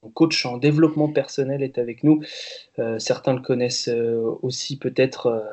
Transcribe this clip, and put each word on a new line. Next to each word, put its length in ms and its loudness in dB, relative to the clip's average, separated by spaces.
coach 320 2
en 120 -4
développement 500 4
personnel 520 -2
est 160 -4
avec 280 -4
nous. 160 6
Euh, 220 -2
certains 340 0
le 60 -4
connaissent, 480 -2
euh, 420 0
aussi 360 -6
peut-être, 480 0
euh, 140 0